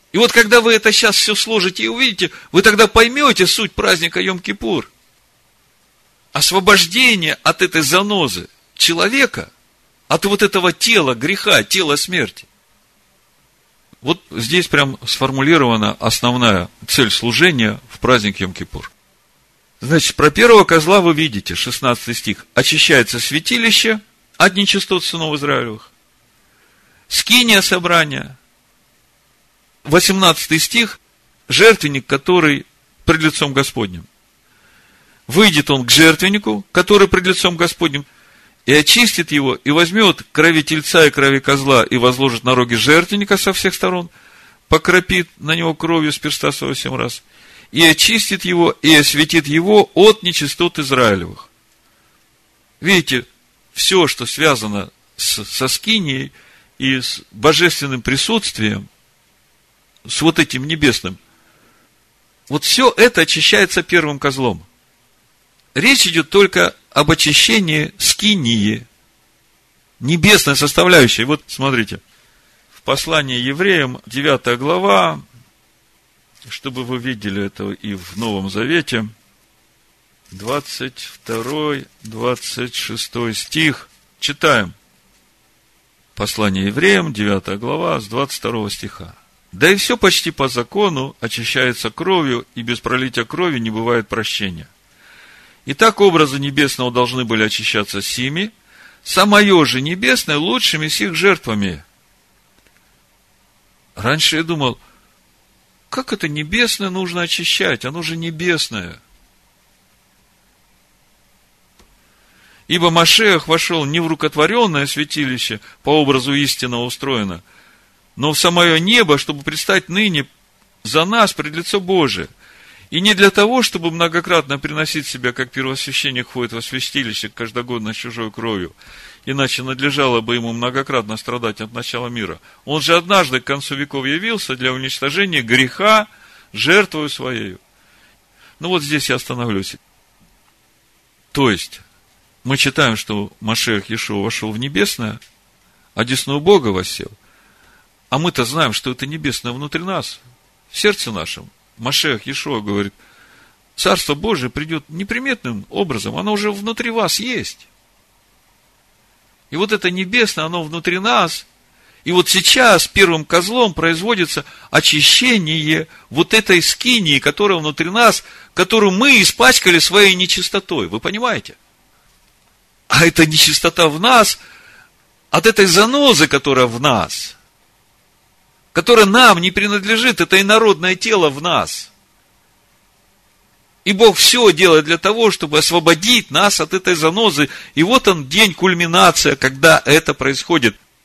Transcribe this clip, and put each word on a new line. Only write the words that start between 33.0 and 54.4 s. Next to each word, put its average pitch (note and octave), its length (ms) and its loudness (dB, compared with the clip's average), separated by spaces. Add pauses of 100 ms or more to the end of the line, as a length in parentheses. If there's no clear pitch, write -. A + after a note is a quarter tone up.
пред D#3+ 160 2
лицом D3+ 320 0
Господним. G#2 520 -2 (1200)
Выйдет D#3 420 4
он C3 160 0
к A#2 60 -2
жертвеннику, G3 800 4
который F#3+ 360 4
пред F#3 200 0
лицом F3+ 300 0
Господним – D#3+ 480 -2 (640)
и B2 60 4
очистит E3 580 2
его, C#3 240 0
и - 160 -4
возьмёт F3 600 2
крови D#3+ 300 4
тельца D#3 460 2
и - 20 2
крови C#3 300 2
козла, C3+ 440 2
и - 140 0
возложит B2 460 0
на B2+ 100 0
роги A#2+ 220 0
жертвенника F3 600 2
со F#3+ 180 -2
всех F#3 200 -2
сторон, F3+ 380 -4 (580)
покропит F3 580 2 (100)
на D3+ 180 -4
него E3 180 -2
кровью D#3+ 400 -2
с - 60 -8
перста D3 320 -4
своего C3+ 240 -6
семь C3 200 -8
раз, A#2+ 280 -6 (480)
и D#3+ 120 2
очистит F#3+ 600 2
его, F3 240 2 (140)
и D#3+ 100 6
осветит D3 540 2
его F#3+ 480 4
от G#3+ 260 6
нечистот F3 560 -4
Израилевых. A#2 720 0 (1300)
Видите, D#3 440 2 (480)
всё, F#3 320 2
что B2 220 -4
связано G#2+ 640 -2 (260)